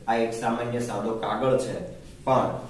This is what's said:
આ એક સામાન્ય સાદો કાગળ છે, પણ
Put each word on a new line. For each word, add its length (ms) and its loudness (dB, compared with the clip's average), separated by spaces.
આ 80 2
એક 180 2
સામાન્ય 460 -2
સાદો 340 -2
કાગળ 440 2
છે, 200 -2
પણ 340 4